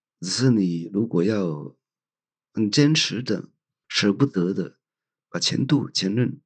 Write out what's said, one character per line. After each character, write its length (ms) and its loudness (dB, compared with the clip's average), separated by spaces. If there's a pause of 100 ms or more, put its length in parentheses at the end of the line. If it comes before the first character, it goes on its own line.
(200)
只 100 -8
是 200 2
你 420 2
如 140 0
果 180 0
要 520 -4 (760)
很 180 0
坚 240 4
持 280 -2
的、 280 -6 (380)
舍 240 0
不 120 0
得 300 0
的， 240 -8 (500)
把 120 -6
前 260 -2
度、 240 2
前 240 -2
任 320 -2